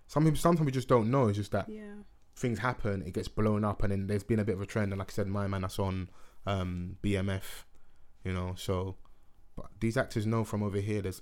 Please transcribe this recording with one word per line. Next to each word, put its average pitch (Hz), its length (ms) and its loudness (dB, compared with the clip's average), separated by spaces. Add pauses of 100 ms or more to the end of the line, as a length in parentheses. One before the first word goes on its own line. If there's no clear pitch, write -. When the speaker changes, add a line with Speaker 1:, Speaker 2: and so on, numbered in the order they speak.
Speaker 1:
some 147 180 2
people, 156 140 6
sometimes 170 280 6
we 135 60 2
just 123 160 -2
don't 117 220 6
know. 131 180 6
It's 101 100 4
just 101 140 -4
that 101 160 0
Speaker 2:
Yeah. 214 240 -12 (420)
Speaker 1:
things 117 240 0
happen, 107 480 0
it 90 60 -6
gets 98 160 -4
blown 107 360 2
up, 101 180 0
and 101 100 4
then 98 140 0
there's 101 180 0
been 113 140 2
a 107 60 2
bit 101 120 0
of 95 60 -6
a 98 40 -4
trend. 104 260 0
And 95 60 -2
like 95 120 -6
I - 40 -14
said, 98 140 0
my 101 180 0
man, 98 160 0
that's 92 160 -4
on, 95 300 0 (380)
um, 90 560 -2
B 101 140 2
M 95 140 0
F, - 360 -6 (580)
you 92 80 -2
know, 92 240 -2
so, 92 400 -2 (600)
but - 100 -8 (140)
these 113 160 0
actors 117 300 0
know 113 180 2
from 104 180 -2
over 101 180 0
here, 104 220 -2
there's 95 200 -6